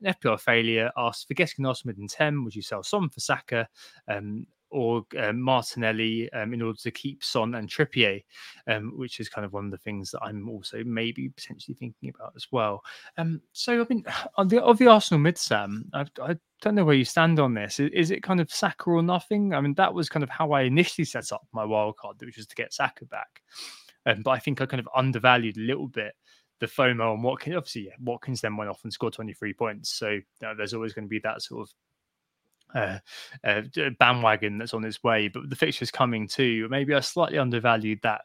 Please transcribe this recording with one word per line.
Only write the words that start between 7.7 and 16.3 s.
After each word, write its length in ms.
Um, 300
which 240
is 80
kind 160
of 80
one 100
of 80
the 60
things 340
that 120
I'm 260
also 340
maybe 460
potentially 460
thinking 340
about 260
as 160
well. 320
Um, 240
so, 280
I 80
mean, 140
<sighs> 160
on 140
the, 120
of 160
the 100
Arsenal 340
mid, 160
Sam, 560
I, 120
I 140